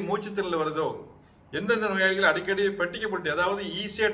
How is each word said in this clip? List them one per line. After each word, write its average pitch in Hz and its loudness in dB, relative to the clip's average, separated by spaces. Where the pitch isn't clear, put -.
மூச்சுத்திணறல் 196 -2
வருதோ, 156 0
எந்தெந்த 214 2
நோயாளிகள் 190 4
அடிக்கடி 196 2
ஃபெட்டிகபிலிட்டி, 175 -2
அதாவது 190 0
ஈஸியா 214 0